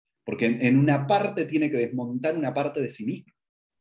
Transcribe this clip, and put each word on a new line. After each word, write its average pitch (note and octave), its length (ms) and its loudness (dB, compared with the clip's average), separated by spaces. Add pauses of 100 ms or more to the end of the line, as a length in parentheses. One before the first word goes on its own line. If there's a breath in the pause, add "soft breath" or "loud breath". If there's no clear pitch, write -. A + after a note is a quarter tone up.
(240)
porque A2 220 -4
en, A#2 180 0
en B2+ 140 6
una C#3 300 4
parte G3+ 380 2
tiene D3+ 260 0
que B2 60 -2
desmontar B2 600 -4
una C3 160 -2
parte C#3+ 280 -2
de - 100 -4
sí - 120 -12
misma, E3+ 300 -8 (480)